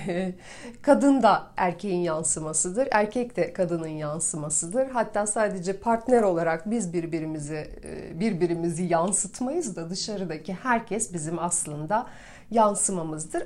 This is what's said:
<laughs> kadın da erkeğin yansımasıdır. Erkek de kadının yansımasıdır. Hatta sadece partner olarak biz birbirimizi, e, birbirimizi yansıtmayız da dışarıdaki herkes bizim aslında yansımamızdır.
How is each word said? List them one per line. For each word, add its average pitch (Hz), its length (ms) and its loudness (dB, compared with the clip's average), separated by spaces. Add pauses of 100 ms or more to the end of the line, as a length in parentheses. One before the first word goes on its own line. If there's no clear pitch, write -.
<laughs> 185 320 -2 (480)
kadın 269 400 6
da 196 240 6 (100)
erkeğin 180 440 0
yansımasıdır. 160 920 0
Erkek 220 460 0
de - 160 0
kadının 165 340 0
yansımasıdır. 156 1000 -2
Hatta 220 400 -2
sadece 196 540 0
partner 233 420 4
olarak 165 480 2
biz 202 220 0
birbirimizi, 156 800 -4 (140)
e, 151 360 -8
birbirimizi 170 640 0
yansıtmayız 202 920 0
da 165 140 -8
dışarıdaki 190 640 -6
herkes 226 600 0
bizim 165 240 -2
aslında 160 680 -2 (440)
yansımamızdır. 202 960 0